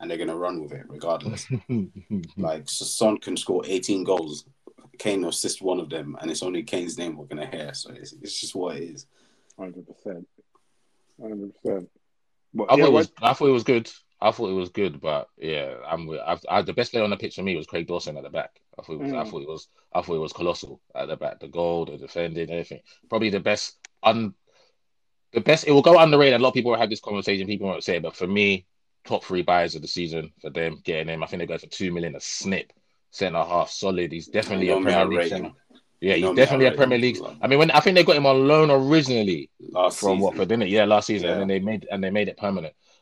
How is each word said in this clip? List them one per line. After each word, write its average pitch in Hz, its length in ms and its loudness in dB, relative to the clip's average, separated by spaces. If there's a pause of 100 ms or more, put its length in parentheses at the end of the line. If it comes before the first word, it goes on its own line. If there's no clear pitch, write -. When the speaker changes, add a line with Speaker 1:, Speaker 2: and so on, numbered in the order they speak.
Speaker 1:
and 85 100 -10
they're 82 80 -6
gonna 82 180 -6
run 87 260 -6
with 73 100 -14
it 69 160 -16
regardless. 85 640 -6
Speaker 2:
<laughs> 98 840 -6
Speaker 1:
Like, 78 320 -6
so - 160 -8
Son 107 340 0
can 92 180 -8
score 90 300 -4
eighteen 92 380 -2
goals, 80 400 -2 (540)
Kane 98 260 -2
assists - 380 -6
one 90 180 -2
of 78 80 -10
them, 73 320 -10
and 80 100 -8
it's 78 120 -6
only 87 200 -6
Kane's 87 360 -6
name 82 180 -8
we're 73 100 -18
gonna 73 240 -12
hear. 71 240 -12
So - 160 -14
it's, - 220 -20 (100)
it's - 180 -10
just - 140 -12
what 90 220 -6
it 80 60 -10
is. 78 240 -16 (520)
Speaker 3:
Hundred 90 280 -16
percent. 87 400 -14 (960)
Hundred 101 340 -12
percent. 98 340 -6 (640)
But 110 180 -4
Speaker 2:
I 135 60 6
Speaker 3:
yeah, 143 60 6
Speaker 2:
thought 156 60 6
it 135 40 6
Speaker 3:
what 151 60 6
Speaker 2:
was, 160 140 0 (100)
I 127 120 4
thought 147 140 2
it 135 40 6
was 117 120 2
good. 120 260 0 (300)
I 107 100 4
thought 110 200 -4
it 95 40 -4
was 90 160 -4
good, 82 300 -2
but 76 360 -4
yeah, 71 380 -6 (120)
I'm 82 200 -6
with, 78 140 -8
I, 82 180 -4 (100)
I, 95 140 2
the 85 100 -6
best 120 200 -4
player 113 120 0
on 101 60 0
the 101 60 -2
pitch 101 200 -10
for 92 60 -8
me 95 140 -4
was 76 100 -8
Craig 82 200 -8
Dawson 85 300 -8
at 69 60 -14
the 71 80 -16
back. 78 280 -10 (200)
I - 40 -18
thought 80 120 -12
it 73 60 -10
was, 139 120 -6
I - 120 -6
Speaker 3:
Mm. 73 60 -14
Speaker 2:
thought 73 120 -12
it 73 60 -14
was, 80 200 -14 (240)
I 87 100 -2
thought 85 120 -6
it 80 40 -2
was 78 140 -6
colossal 82 480 -6 (140)
at 69 140 -8
the 78 80 -8
back. - 240 -10
The 78 80 -18
goal, 85 360 -2
the 71 140 -14
defending, 82 520 -6
everything. 82 300 -8 (300)
Probably 110 200 0
the 95 100 -2
best, - 360 -4 (260)
un-, 110 320 2 (1000)
the 117 80 0
best. 156 260 2
It 147 60 6
will 139 100 10
go 170 160 10
underrated. 143 420 8
A - 20 2
lot 127 80 6
of - 40 -8
people 120 180 0
will 113 60 0
have 110 120 2
this 107 100 -6
conversation. 98 460 -4
People 98 220 -4
won't 90 160 -6
say 92 120 -2
it, 82 60 -4
but 80 140 -8
for 90 100 -6
me, 101 400 0 (380)
top - 200 -4
three 90 180 -2
buyers 87 320 2
of 76 80 -12
the 82 60 -14
season 80 520 -6
for 80 100 -12
them, 82 340 -6
getting 80 240 -4
him. 80 140 -6
I 80 40 -8
think 90 140 -8
they 85 60 -6
go 80 120 -8
for - 80 -16
two 90 260 -6
million 85 240 -6
a 67 40 -12
snip. - 520 -8 (380)
Centre 87 340 -4
half, 85 260 -2
solid. 90 400 -4
He's 82 180 -10
definitely 101 380 -2
Speaker 1:
You 87 60 2
Speaker 2:
a - 40 4
Speaker 1:
know 95 40 0
me, 92 120 -2
Speaker 2:
Premier 85 80 4
Speaker 1:
I 82 40 6
Speaker 2:
League 82 140 0
Speaker 1:
rate 85 100 0
Speaker 2:
centre. 90 200 -6
Speaker 1:
him. - 60 -18 (460)
Speaker 2:
Yeah, 92 140 2
Speaker 1:
You 82 60 2
Speaker 2:
he's 92 40 0
Speaker 1:
know 92 80 2
me, 127 100 6
I - 20 10
Speaker 2:
definitely 135 220 4
a 120 40 6
Speaker 1:
rate - 60 -4
Speaker 2:
Premier 127 200 4
Speaker 1:
him 117 60 2
Speaker 2:
League. 123 140 2
Speaker 1:
as - 60 -10
well. - 200 -12
Speaker 2:
I 107 40 0
mean, 135 120 4
when, 160 120 6
I - 100 8
think 190 160 4
they 175 80 8
got 160 120 6
him 143 100 4
on 135 220 6
loan 156 220 8
originally 127 800 4 (200)
Speaker 1:
Last 90 300 2
Speaker 2:
from 95 160 4
Speaker 1:
season. 95 80 2
Speaker 2:
Watford, 92 240 0
didn't 113 160 2
it? 90 60 -2
Yeah, 104 140 4
last 104 220 4
season, 98 220 -2
Speaker 1:
Yeah. 82 40 2
Speaker 2:
and 87 100 0
then 98 60 -2
they 98 120 0
made, 104 300 -6
and 98 120 -4
they 95 80 -2
made 104 180 -2
it - 100 -10
permanent. 95 360 -6 (280)